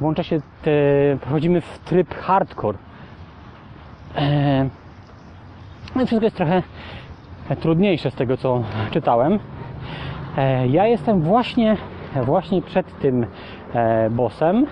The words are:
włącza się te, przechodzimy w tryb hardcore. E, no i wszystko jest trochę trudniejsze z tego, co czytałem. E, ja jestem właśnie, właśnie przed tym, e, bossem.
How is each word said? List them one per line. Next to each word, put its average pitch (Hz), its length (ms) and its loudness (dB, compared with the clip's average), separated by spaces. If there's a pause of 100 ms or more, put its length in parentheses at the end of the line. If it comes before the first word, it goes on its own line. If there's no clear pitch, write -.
włącza 156 220 0
się 160 180 0 (220)
te, 160 80 0 (500)
przechodzimy 156 400 2
w - 180 -16
tryb - 360 0
hardcore. 180 640 -2 (1400)
E, 143 520 2 (1300)
no 254 60 2
i 240 40 2
wszystko 220 180 2
jest 214 120 0
trochę 165 260 2 (960)
trudniejsze 165 500 2
z - 40 -20
tego, 127 220 0
co 123 260 0 (280)
czytałem. 139 480 2 (1000)
E, 131 300 2
ja 160 200 4
jestem 226 340 2
właśnie, 214 560 2 (460)
właśnie 170 400 0
przed - 360 -4
tym, 127 280 2 (480)
e, 113 360 2
bossem. 156 600 2